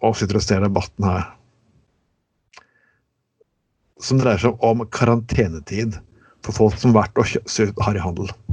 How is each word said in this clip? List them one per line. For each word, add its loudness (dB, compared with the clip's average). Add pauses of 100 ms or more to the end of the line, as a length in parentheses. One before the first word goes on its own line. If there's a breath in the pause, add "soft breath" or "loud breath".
og 0
sitter -2
og -2
ser 0
debatten -4
her, -2 (2750 soft breath)
som 0
dreier 2
seg 2
om 2 (100)
karantenetid 0 (500 soft breath)
for -6
folk 4
som 4
har 4
vært -2
og -2
kjø-, -4
søkt -2
harryhandel, -4 (240)